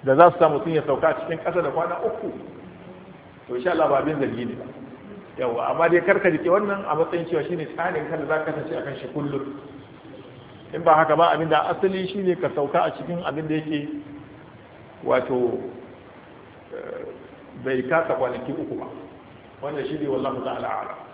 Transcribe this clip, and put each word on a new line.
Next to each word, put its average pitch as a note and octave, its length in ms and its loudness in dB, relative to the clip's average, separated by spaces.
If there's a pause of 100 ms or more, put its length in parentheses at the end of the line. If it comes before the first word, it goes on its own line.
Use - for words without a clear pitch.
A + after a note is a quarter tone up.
da C3 120 6
za E3+ 160 12
su - 80 -6
sa D#3+ 100 8
mutum D3+ 240 0
ya D#3 100 2
sauka D3+ 380 2
cikin E3 220 -4
ƙasa F3 180 0
da D3 100 0
kwana E3+ 340 -2
uku, - 260 -4 (1160)
to, B2 100 -6
insha F3 140 2
Allah D#3+ 180 4
ba C#3 100 4
abin C#3+ 200 0
zargi A#2 260 -2
ne - 80 -4
ba. - 120 -10 (720)
Yawwa, A#2+ 340 0
amma D#3+ 180 4
dai E3+ 160 6
karka F#3+ 240 4
rike D#3+ 180 0
wannan G3+ 380 2
a D3+ 100 0
matsayin E3 300 0
cewa E3 240 0
shine D#3+ 160 -4 (100)
tsarin E3 340 -2
ka D#3+ 80 -4
da D3 80 -4
za D#3 200 0
ka D#3 60 -4
kasance D3+ 260 -6
akan C3 220 -6
shi C3 140 -10
kullum. C#3+ 460 -4 (1120)
In D#3+ 100 -4
ba E3 120 8
haka D#3 220 6
ba, E3+ 180 8
abin D#3+ 140 -2
da D#3 180 4
asali F#3+ 400 0
shine F#3 320 0
ka D#3 160 0
sauka D3 280 2
a D#3+ 80 0
cikin E3+ 340 -6
abin D#3 220 -4
da D#3 80 0
yake, D3+ 320 -4 (1160)
wato, B2+ 560 0 (1120)
eh, - 340 -10 (600)
bai C3 240 0
kasa D#3+ 260 2
kwanaki B2+ 400 -2
uku - 240 -6
ba. - 80 -10 (760)
Wannan C#3+ 240 -4
shi D3 140 -4
ne D3+ 80 -2
wallahu B2+ 380 -2
ta'ala B2 220 -4
a'lam. G#2 280 -6 (180)